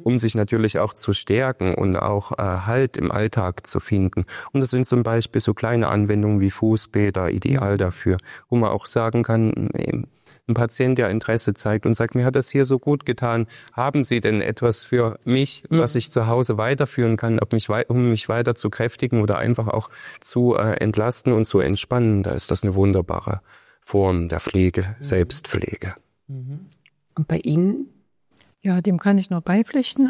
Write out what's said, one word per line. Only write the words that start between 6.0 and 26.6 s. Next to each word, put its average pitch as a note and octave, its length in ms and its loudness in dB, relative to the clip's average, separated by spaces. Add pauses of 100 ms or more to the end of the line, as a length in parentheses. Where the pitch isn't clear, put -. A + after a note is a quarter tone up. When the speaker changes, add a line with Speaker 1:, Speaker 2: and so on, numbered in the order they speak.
Speaker 1:
wie F#2+ 120 2
Fußbäder G#2 800 0
ideal G2+ 420 0
Speaker 2:
Mhm. G2+ 60 0
Speaker 1:
dafür, F#2 380 0 (320)
wo B2 60 0
man A2+ 140 2
auch - 160 -4
sagen A2+ 380 0
kann, A2+ 280 2 (220)
ähm, - 320 -4 (420)
ein A#2 60 2
Patient, B2 460 0
der A2 100 2
Interesse A2 460 0
zeigt G#2+ 320 -2
und A2+ 80 4
sagt, A#2 180 -2
„Mir B2 100 2
hat B2+ 120 0
das C3+ 160 0
hier C#3 140 2
so C3 120 2
gut C#3+ 280 0
getan, A#2 420 -2 (260)
haben C#3 300 0
Sie A#2 180 0
denn G#2+ 200 2
etwas A2+ 420 -2
für A#2 420 0
mich, C3+ 440 0
Speaker 2:
Mhm. E3 100 2
Speaker 1:
was B2+ 160 0
ich A#2+ 160 -2
zu A2+ 160 0
Hause A#2 320 2
weiterführen A#2+ 580 0
kann, A#2 220 0
ob - 120 -2
mich A2+ 160 0
wei-, G#2+ 200 0
um A#2+ 240 2
mich A2 180 -2
weiter A#2+ 240 0
zu - 160 -4
kräftigen A#2+ 540 -2
oder G#2 160 0
einfach A2+ 280 0
auch - 220 -2 (320)
zu, B2 340 2
äh, G#2+ 220 0
entlasten A2 560 0
und A2 120 4
zu G2 140 2
entspannen?“ G#2 640 2
Da F#2+ 100 -2
ist - 200 -4
das - 120 -2
eine F#2+ 120 0
wunderbare F#2+ 640 0 (400)
Form F#2 480 0
der D#2+ 100 -2
Pflege, F#2+ 600 0
Speaker 2:
Mhm. C#3+ 40 -16
Speaker 1:
Selbstpflege. - 920 -4 (320)
Speaker 2:
Mhm. C#3 400 -12 (480)